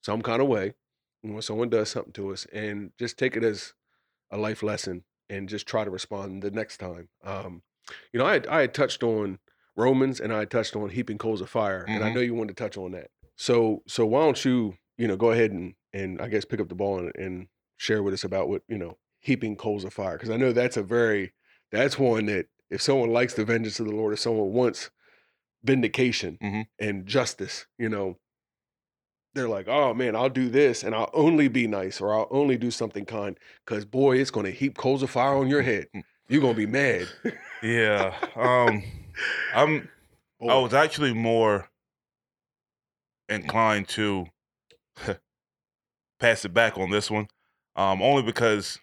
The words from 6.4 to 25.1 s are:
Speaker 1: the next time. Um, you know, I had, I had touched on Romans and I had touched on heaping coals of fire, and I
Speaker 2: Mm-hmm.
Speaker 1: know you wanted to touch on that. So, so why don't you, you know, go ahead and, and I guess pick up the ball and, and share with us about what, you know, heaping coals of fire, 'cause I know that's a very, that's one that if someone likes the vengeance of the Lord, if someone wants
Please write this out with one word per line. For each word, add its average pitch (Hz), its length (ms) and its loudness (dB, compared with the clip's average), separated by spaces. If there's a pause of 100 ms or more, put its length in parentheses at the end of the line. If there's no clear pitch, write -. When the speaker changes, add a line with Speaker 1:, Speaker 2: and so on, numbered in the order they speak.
Speaker 1:
the 101 80 -4
next 107 260 -8
time. 87 320 -12 (140)
Um, 95 400 -10 (500)
you 117 60 -2
know, 131 80 2
I 208 60 2
had, 147 140 0
I 156 140 2
had 127 140 0
touched - 280 0
on 104 360 -2 (360)
Romans 131 460 4
and 110 120 -4
I 107 60 -2
had 104 120 -6
touched 113 240 -2
on 104 160 -4
heaping 110 260 -6
coals 110 240 -4
of - 80 -10
fire, 98 380 -2
and 107 160 -2
I 107 40 2
Speaker 2:
Mm-hmm. 113 80 -2
Speaker 1:
know 127 60 0
you 120 140 -2
wanted 107 220 -6
to 123 60 -8
touch 104 140 -8
on 92 140 -8
that. 92 180 -14 (280)
So, 113 500 4
so - 180 2
why 120 200 4
don't 135 200 2
you, 120 320 2 (200)
you 117 100 0
know, 95 100 0
go 113 140 4
ahead 113 200 4
and, 90 220 -8 (200)
and 95 280 -8
I 110 80 -6
guess 107 160 -2
pick - 160 -6
up 85 80 -4
the 90 60 -10
ball 98 240 -2
and, 87 160 -6
and 92 320 -10 (300)
share 107 260 0
with 98 100 0
us 95 100 -6
about 92 260 -2
what, 98 180 -4
you 110 100 -6
know, 85 200 -10 (240)
heaping 113 340 -2
coals 104 300 -4
of 101 80 -12
fire, 95 260 -6
'cause 110 100 -10
I 110 80 -2
know 127 160 4
that's 123 240 2
a 107 60 -2
very, 107 500 0 (380)
that's 131 260 0
one 113 300 2
that 98 200 -2 (220)
if 98 140 -6
someone 127 280 2
likes 120 220 2
the 107 120 -2
vengeance 113 340 -2
of 113 80 -4
the 107 80 -4
Lord, 107 180 0
if 104 60 -6
someone 107 340 0
wants 123 380 0 (720)